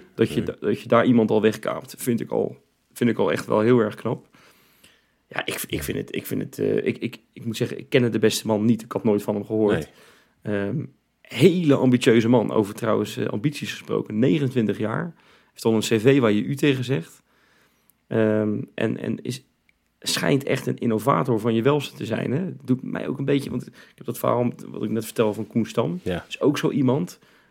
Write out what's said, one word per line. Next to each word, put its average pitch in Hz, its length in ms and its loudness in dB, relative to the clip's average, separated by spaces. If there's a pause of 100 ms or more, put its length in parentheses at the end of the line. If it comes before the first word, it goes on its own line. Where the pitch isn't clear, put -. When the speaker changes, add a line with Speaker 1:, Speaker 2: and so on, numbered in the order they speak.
(160)
Speaker 1:
Dat 113 140 2
je - 60 -10
Speaker 2:
Nee. 113 100 0
Speaker 1:
da-, - 140 -6
dat - 220 -2
je - 60 -16
daar 117 180 4
iemand 113 260 6
al 107 100 2
wegkaapt, - 560 -2
vind 120 220 -2
ik - 120 -8
al, - 260 -2 (360)
vind 120 160 0
ik 107 80 -2
al 95 140 0
echt - 140 -4
wel 107 140 0
heel 117 200 4
erg 107 160 0
knap. - 320 -6 (1000)
Ja, - 180 -6
ik, - 220 -8
ik - 160 -6
vind - 140 -4
het, - 180 -8
ik - 100 -8
vind - 160 -4
het, - 180 -10
eh, 52 260 0
ik, 110 120 -2
ik, - 220 -10 (140)
ik - 120 -16
moet 113 120 -6
zeggen, - 200 -4
ik - 120 -16
ken 120 220 2
de 113 80 0
beste 107 280 0
man 107 180 2
niet. 113 160 4
Ik - 100 -12
had - 120 -4
nooit 104 200 2
van 104 120 -2
hem 104 100 -6
gehoord. 101 440 0 (540)
Speaker 2:
Nee. 104 120 -4 (120)
Speaker 1:
Ehm, 120 160 -4 (380)
hele 160 540 4
ambitieuze 120 540 4
man, 120 220 4
over 104 220 0
trouwens, 107 440 -2
eh, 113 80 -2
ambities 107 460 -4
gesproken. - 480 -4
Negenentwintig 127 580 0
jaar. 117 360 -4 (380)
Heeft - 140 -8
al 113 80 2
een 110 60 2 (200)
C - 20 -2
V 135 180 6
waar 117 120 4
je 107 120 2
u 139 120 -4
tegen 131 280 2
zegt. 139 380 -6 (840)
Ehm, 107 500 0 (160)
en, 113 240 -2
en - 240 -6
is, - 220 -8 (560)
schijnt - 440 0
echt - 240 -2
een - 100 -2
innovator 120 600 0
van 113 140 0
je 113 80 2
welste 139 340 0
te - 100 -10
zijn, - 260 -4
hè? 151 120 -2 (200)
Doet 131 200 0
mij - 240 -6
ook - 100 -4
een 139 80 -6
beetje, 139 240 0
want 127 180 -6
ik - 60 -18 (220)
heb - 100 -20
dat - 140 -8
verhaal 120 300 0 (180)
wat - 160 -8
ik 110 60 -4
net 110 160 -2
vertel 107 280 0
van 107 140 -8
Koen 113 180 0
Stam. 90 380 -2
Speaker 2:
Ja. 87 240 -6
Speaker 1:
Is - 140 -12
ook 143 160 2
zo - 140 -2
iemand 143 480 0 (320)